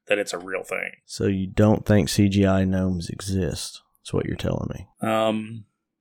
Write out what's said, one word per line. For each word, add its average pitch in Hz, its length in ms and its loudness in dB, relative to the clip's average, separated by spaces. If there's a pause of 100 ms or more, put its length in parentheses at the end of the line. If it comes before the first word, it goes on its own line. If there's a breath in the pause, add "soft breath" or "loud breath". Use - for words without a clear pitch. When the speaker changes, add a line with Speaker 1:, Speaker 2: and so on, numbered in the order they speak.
Speaker 1:
that 104 100 2
it's 101 140 -4
a 90 60 -6
real 92 260 -8
thing. 92 260 -6 (160)
Speaker 2:
So - 200 -4
you 95 200 0
don't 107 400 4
think 104 220 4
C 101 200 4
G 98 160 4
I 95 200 4
gnomes 92 440 -2
exist? 95 720 -6 (220)
That's - 100 -10
what - 140 -2
you're - 100 -4
telling - 380 -4
me. - 340 -8
Speaker 1:
Um, 110 560 -2 (360)